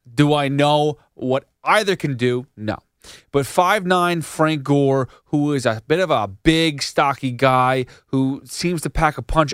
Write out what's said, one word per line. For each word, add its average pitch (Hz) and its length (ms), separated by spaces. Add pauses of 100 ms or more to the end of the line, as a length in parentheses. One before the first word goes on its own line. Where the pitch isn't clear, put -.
(120)
do 147 220
I 143 140
know 147 500 (160)
what 131 300 (180)
either 196 320
can 143 220
do? 123 300 (100)
No. 107 220 (540)
But 139 140
five 190 380
nine 175 380
Frank 156 400
Gore, 135 460 (180)
who 147 260
is 127 140
a 110 200
bit 165 140
of 175 100
a 110 180
big, 160 540
stocky 139 480
guy 127 560 (200)
who 135 380
seems 175 380
to 151 80
pack 160 280
a 123 40
punch, 151 320